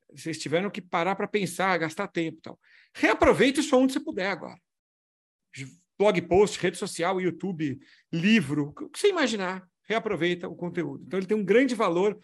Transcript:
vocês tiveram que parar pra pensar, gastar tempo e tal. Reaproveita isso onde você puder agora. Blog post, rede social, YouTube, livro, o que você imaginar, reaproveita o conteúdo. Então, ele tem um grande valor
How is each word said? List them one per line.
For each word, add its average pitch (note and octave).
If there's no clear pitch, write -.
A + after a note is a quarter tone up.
vocês D3+
tiveram E3+
que G3+
parar F3+
pra G3+
pensar, F#3+
gastar D#3+
tempo D#3+
e -
tal. -
Reaproveita C#4
isso C4
onde C4
você C#4
puder G3+
agora. E3
Blog G3
post, F3+
rede F3
social, F#3
YouTube, E3
livro, D#3
o -
que -
você G#4
imaginar, G#3+
reaproveita F3+
o E3+
conteúdo. E3
Então, F3+
ele F#3+
tem G#3+
um G#3
grande A#3+
valor F#3+